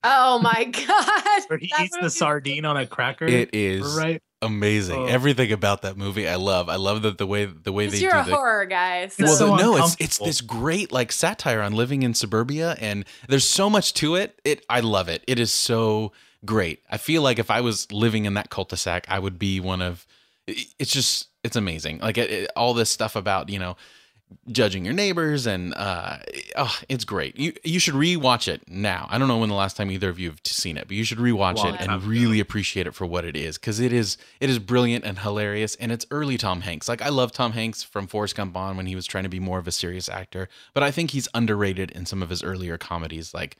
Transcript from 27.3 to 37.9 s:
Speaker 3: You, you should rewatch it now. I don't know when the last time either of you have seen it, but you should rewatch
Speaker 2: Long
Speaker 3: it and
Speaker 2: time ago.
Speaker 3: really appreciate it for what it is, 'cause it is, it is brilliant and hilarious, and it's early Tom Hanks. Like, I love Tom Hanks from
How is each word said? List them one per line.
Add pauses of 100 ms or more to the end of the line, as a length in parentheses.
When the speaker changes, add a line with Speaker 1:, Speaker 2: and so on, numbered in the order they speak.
Speaker 3:
You, (100)
you
should
rewatch
it
now.
I
don't
know
when
the
last
time
either
of
you
have
seen
it,
but
you
should
rewatch
Speaker 2:
Long
Speaker 3:
it
and
Speaker 2:
time
ago.
Speaker 3:
really
appreciate
it
for
what
it
is,
'cause
it
is, (240)
it
is
brilliant
and
hilarious,
and
it's
early
Tom
Hanks.
Like,
I
love
Tom
Hanks
from